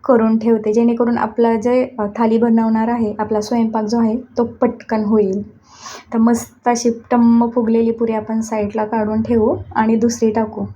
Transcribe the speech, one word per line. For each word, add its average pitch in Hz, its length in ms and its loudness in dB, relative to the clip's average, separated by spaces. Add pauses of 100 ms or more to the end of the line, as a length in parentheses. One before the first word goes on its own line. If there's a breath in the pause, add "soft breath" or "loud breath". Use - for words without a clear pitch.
करून 226 340 2
ठेवते, 220 360 0
जेणेकरून 233 440 0
आपला 226 380 0
जे, 247 440 0
अ, 208 60 -2 (120)
थाली 226 200 2
बनवणार 226 500 2
आहे, 226 320 -2
आपला 214 220 -2
स्वयंपाक 220 420 -2
जो 226 160 -2
आहे, 226 180 0 (200)
तो 240 60 0
पटकन 233 600 -4
होईल. 202 480 0 (640 loud breath)
तर 233 40 -2
मस्त 233 500 0
अशी 240 220 0 (220)
टम्म 233 380 4
फुगलेली 226 420 0
पुरी 226 200 -2
आपण 220 300 -4
साईडला 214 440 -4
काढून 220 360 -2
ठेवू 233 340 2 (200)
आणि 220 200 2
दुसरी 226 360 0
टाकू 214 340 -4 (100)